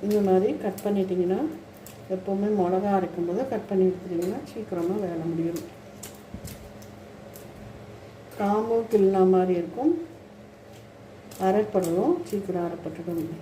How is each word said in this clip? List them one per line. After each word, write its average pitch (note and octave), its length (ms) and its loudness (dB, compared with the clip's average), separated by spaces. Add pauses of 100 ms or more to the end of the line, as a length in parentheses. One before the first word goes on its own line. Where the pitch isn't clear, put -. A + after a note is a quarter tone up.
இந்த G#3 240 2
மாதிரி F#3+ 200 6 (160)
கட் G3 200 -4
பண்ணிட்டிங்கன்னா, F#3 540 2 (760)
எப்போவுமே G3 340 -2 (120)
மிளகா F#3 380 2
அரைக்கும் E3+ 300 -2
போது G3 140 0 (100)
கட் G#3 160 -4
பண்ணி F#3+ 200 4
எடுத்துட்டிங்கன்னா F3+ 520 -2 (120)
சீக்கிரமா F#3+ 520 -2
வேலை E3 260 -4
முடியும். E3 320 -2 (2750)
காம்பும் A3+ 540 0
கிள்னா F#3+ 280 8 (140)
மாதிரி F#3 240 6
இருக்கும், C#4 340 2 (1500)
அரைப்படவும் G#3 680 2 (160)
சீக்கிரம் F3+ 340 -2
அரைப்பட்டுடும். E3 580 -6 (180)